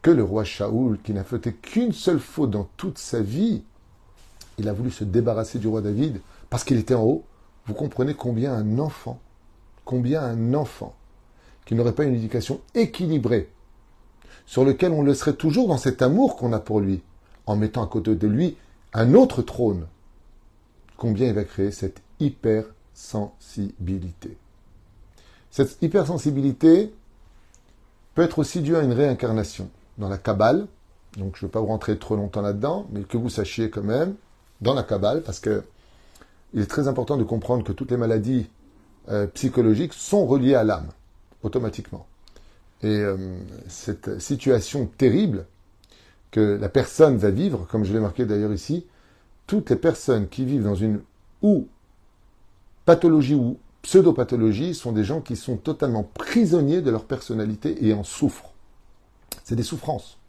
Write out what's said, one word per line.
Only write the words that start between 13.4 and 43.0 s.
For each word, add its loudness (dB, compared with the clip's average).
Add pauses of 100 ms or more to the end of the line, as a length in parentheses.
sur 2
lequel 2
on 0
le 2
serait -2
toujours 0
dans 0
cet -2
amour 4
qu'on -4
a -2
pour -2
lui, -2 (420)
en -2
mettant -2
à -4
côté 0
de -2
lui 0 (360)
un 4
autre 6
trône, -2 (1120)
combien 0
il 0
va -2
créer -2
cette -8 (160)
hypersensibilité. -6 (1160)
Cette -2
hypersensibilité 2 (1200)
peut 4
être 2
aussi -2
due 0
à 2
une 2
réincarnation. 0 (280)
Dans -6
la -6
Kabbale, 2 (500)
donc -8
je -10
ne -8
veux -10
pas -2
vous -2
rentrer -2
trop -4
longtemps -4
là-dedans, -4
mais -8
que -6
vous -4
sachiez -4
quand -8
même, -2 (460)
dans 0
la -2
Kabbale, 0
parce -10
que -2 (920)
il -2
est 0
très -2
important -2
de 0
comprendre -2
que -6
toutes -8
les 0
maladies, 0 (580)
euh, 0
psychologiques 2
sont 0
reliées 4
à 4
l'âme, -2 (520)
automatiquement. -6 (760)
Et, 0
euh, -2 (300)